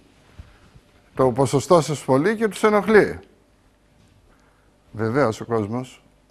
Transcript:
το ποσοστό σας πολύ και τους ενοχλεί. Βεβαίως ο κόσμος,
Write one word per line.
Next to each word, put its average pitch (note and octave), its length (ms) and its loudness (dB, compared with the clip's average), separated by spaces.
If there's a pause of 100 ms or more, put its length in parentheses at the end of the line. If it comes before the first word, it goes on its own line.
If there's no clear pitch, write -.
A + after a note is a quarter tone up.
(1160)
το C3 180 2
ποσοστό C#3 480 2
σας D3 240 -6
πολύ D#3+ 320 2
και A3 120 -2
τους F#3 140 -8
ενοχλεί. G3 560 2 (1700)
Βεβαίως A2 480 -2
ο A2+ 40 -14
κόσμος, A2+ 600 -6 (260)